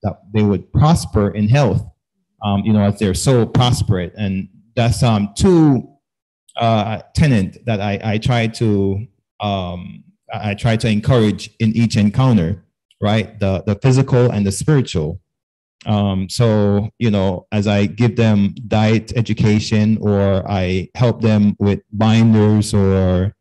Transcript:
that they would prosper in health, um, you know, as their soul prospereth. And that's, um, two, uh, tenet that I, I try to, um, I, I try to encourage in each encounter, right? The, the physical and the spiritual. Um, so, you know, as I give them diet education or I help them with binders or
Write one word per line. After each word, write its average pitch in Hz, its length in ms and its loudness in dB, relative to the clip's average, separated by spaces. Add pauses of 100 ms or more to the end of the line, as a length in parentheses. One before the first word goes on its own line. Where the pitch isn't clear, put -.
that 101 180 -8 (140)
they 107 80 2
would 101 280 0
prosper 131 600 2
in 104 180 -2
health, 123 340 2 (600)
um, 101 240 -2
you 110 80 2
know, 104 80 2
as 101 160 0
their 95 160 0
soul 123 320 2
prospereth. 104 720 0
And 95 320 -6 (260)
that's, 117 260 0
um, 107 320 0
two, 156 540 4 (680)
uh, 110 440 0 (140)
tenet 110 500 0
that 110 160 -2
I, 101 240 -4
I 110 140 -2
try 117 300 0
to, 104 580 -2 (340)
um, 92 640 -8 (260)
I, 107 200 -6
I 101 40 -4
try 110 220 0
to 117 120 -2
encourage 107 600 0 (100)
in 110 160 0
each 113 220 0
encounter, 104 680 0 (380)
right? 104 400 -4
The, 95 240 -2
the 104 120 -2
physical 127 540 2
and 101 140 -2
the 98 80 0
spiritual. 90 720 -2 (640)
Um, 98 440 -2
so, 107 680 0
you 117 120 0
know, 95 400 -2
as 104 160 -2
I 101 200 0
give 120 300 -2
them 104 380 2 (140)
diet 110 480 0
education 110 840 0
or 98 500 0
I 92 440 -2
help 117 260 0
them 107 380 2
with 101 220 0 (120)
binders 107 800 2
or 95 680 0